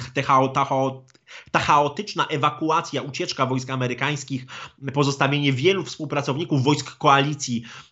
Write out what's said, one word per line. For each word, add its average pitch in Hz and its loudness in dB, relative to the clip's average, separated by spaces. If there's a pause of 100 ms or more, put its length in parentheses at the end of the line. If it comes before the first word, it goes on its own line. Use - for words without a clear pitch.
(140)
te 139 -2
chao-, 135 4
ta 131 0
chao-, 135 -2 (460)
ta 165 6
chaotyczna 147 2
ewakuacja, 156 -2
ucieczka 135 -4
wojsk 127 -2
amerykańskich, 131 -4 (480)
pozostawienie 139 2
wielu 165 2
współpracowników 143 -2
wojsk 131 0
koalicji, 139 2 (280)